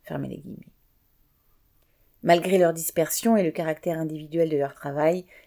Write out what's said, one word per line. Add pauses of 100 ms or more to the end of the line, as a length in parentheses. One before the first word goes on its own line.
fermez
les
guillemets. » (1500)
Malgré
leur
dispersion
et
le
caractère
individuel
de
leur
travail, (220)